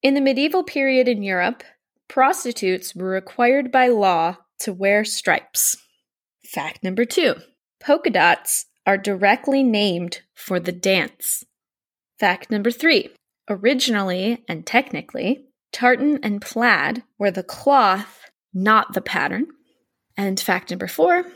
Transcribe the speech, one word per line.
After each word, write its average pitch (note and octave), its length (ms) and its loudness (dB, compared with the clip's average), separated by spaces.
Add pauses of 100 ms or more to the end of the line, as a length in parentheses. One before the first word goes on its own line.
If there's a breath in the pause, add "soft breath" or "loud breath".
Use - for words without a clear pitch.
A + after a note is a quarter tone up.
In C#4 100 4
the C#4 80 0
medieval C#4 420 0
period C4+ 440 0
in A3 160 -2
Europe, F#3+ 400 -2 (440)
prostitutes A#3+ 880 -2
were F#3 140 -6
required A#3+ 600 0
by B3+ 160 4
law F#3 480 2 (240)
to - 120 -8
wear G3 320 2
stripes. - 720 -2 (680)
Fact - 380 -10
number F#3+ 220 -2
two. C4 280 2 (460)
Polka D4+ 320 2
dots - 560 2 (180)
are G3 140 2
directly G3+ 640 2
named G3+ 580 0 (140)
for - 240 -4
the E3+ 120 -6
dance. F3+ 720 -2 (760)
Fact F#3+ 320 0
number G#3+ 180 0
three. C#4 400 2 (400)
Originally G#3 960 0
and E3 180 -8
technically, - 800 -4 (260)
tartan C4 500 2
and G#3 220 -4
plaid A3 580 0 (160)
were G3+ 140 0
the F#3 100 -6
cloth, G#3 880 0 (240)
not G3+ 400 2
the F#3 80 -2
pattern. F3+ 460 -4 (680)
And G3 240 -4
fact F#3 300 -2
number F#3 180 -6
four. F4 380 2 (100)